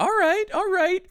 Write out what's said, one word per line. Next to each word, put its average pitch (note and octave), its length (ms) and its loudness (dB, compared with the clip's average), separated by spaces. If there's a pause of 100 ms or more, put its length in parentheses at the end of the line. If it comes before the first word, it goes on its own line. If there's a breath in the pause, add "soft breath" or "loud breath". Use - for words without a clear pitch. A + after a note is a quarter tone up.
"All G#3+ 80 0
right, G4+ 460 0
all G4+ 160 -2
right." F4+ 400 0